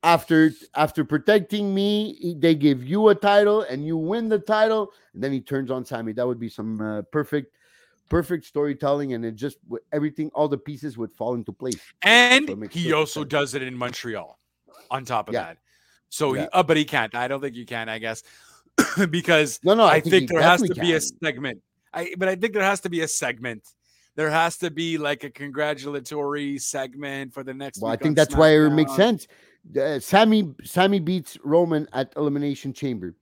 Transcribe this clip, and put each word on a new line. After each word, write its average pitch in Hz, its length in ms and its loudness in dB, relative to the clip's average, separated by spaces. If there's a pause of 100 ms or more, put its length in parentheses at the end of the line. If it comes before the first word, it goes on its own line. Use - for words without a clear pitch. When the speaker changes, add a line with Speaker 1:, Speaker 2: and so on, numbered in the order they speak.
Speaker 1:
after, 160 480 6 (240)
after 151 280 0
protecting 202 680 2
me, 208 400 0
he, 175 220 -8
they 160 200 4
give 143 280 2
you 202 260 4
a 233 60 6
title 208 480 4
and 139 220 -6
you 160 120 -2
win 214 320 -2
the 214 100 2
title, 214 520 0 (220)
and - 100 -10
then 139 100 -2
he 131 80 -4
turns 135 300 -6
on 131 140 -4
Sammy? 113 280 -8
That 123 140 -2
would 120 120 -4
be 113 100 -6
some, 110 320 -8
uh, 107 220 -6
perfect, 147 500 -4 (560)
perfect 170 360 -2
storytelling, 143 680 -2
and 117 120 -6
it 113 100 -6
just 131 280 -8
w-, 143 180 -10 (100)
everything, 151 440 -4
all 151 120 0
the 143 100 -2
pieces 143 400 -12
would 113 140 -8
fall 120 240 -6
into 113 160 -10
place. 127 280 -8 (240)
Speaker 2:
And 247 440 4
Speaker 1:
So - 60 -8
it 196 60 -12
makes 214 160 -12
Speaker 2:
he 170 80 -4
Speaker 1:
perfect 160 140 0
Speaker 2:
also 156 240 -4
Speaker 1:
sense. 143 80 -8
Speaker 2:
does 143 260 -2
it 135 80 -6
in 127 120 -10
Montreal. 120 640 -10 (540)
On 131 140 -8
top 113 240 -4
of 113 40 -8
Speaker 1:
Yeah. 98 120 -4
Speaker 2:
that, 82 120 -18 (520)
so 139 260 -2
Speaker 1:
Yeah. 139 80 -4
Speaker 2:
he, 165 100 -8
uh, 185 80 4
but 160 160 2
he 151 80 0
can't. 123 300 -2
I 123 120 -4
don't 135 140 -6
think 135 140 -8
you 120 100 -14
can, 113 240 -8
I 110 80 -8
guess, 110 240 -8 (560)
<coughs> 180 320 2
because 156 540 2
Speaker 1:
No, 185 100 4
no, 226 120 6
I 160 80 8
Speaker 2:
I 156 80 6
Speaker 1:
think 165 100 0
Speaker 2:
think 175 180 4
Speaker 1:
he 175 60 -2
Speaker 2:
there 156 80 4
has 170 180 6
to 214 60 0
Speaker 1:
definitely - 240 -2
Speaker 2:
be 160 40 4
a 156 40 2
Speaker 1:
can. - 80 -6 (160)
Speaker 2:
segment. 131 380 -6 (300)
I, 170 260 -10
but 185 100 0
I 185 80 0
think 202 180 -2
there 208 80 0
has 190 200 2
to 185 80 -6
be 170 120 -2
a 156 60 -2
segment. 120 560 -6 (520)
There 156 140 0
has 165 280 0
to 175 120 -6
be, 160 300 -6
like, 147 240 -4
a 143 80 -12
congratulatory 143 1300 -6
segment 135 720 -10
for 139 100 -12
the 131 120 -12
next 139 260 -12
Speaker 1:
Well, 113 80 -4
I 113 60 -2
Speaker 2:
week 110 60 -8
Speaker 1:
think 151 100 0
Speaker 2:
on 147 40 0
Speaker 1:
that's 151 200 4
why 156 140 8
it 151 200 6
makes 147 220 2
Speaker 2:
SmackDown. 135 40 -4
Speaker 1:
sense. 208 320 2 (540)
Uh, 143 180 -2
Sammy, 208 540 4 (100)
Sammy 190 360 2
beats 170 440 -4
Roman 160 500 2
at 131 220 -4
Elimination 143 580 -4
Chamber. 104 480 -6